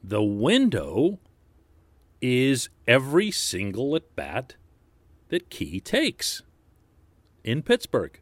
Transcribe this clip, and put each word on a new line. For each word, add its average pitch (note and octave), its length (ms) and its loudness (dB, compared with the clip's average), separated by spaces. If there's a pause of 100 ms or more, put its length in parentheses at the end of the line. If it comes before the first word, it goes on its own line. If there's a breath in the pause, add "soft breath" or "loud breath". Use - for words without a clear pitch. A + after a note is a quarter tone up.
The G#2 180 -2
window A#2 960 2 (1000)
is B2+ 460 2 (180)
every C#3 460 4
single G2+ 640 -4
at-bat A2+ 600 -8 (760)
that - 200 -6
Key F#2+ 300 -8
takes - 640 -2 (1000)
in B2+ 200 -4
Pittsburgh. C3+ 580 -2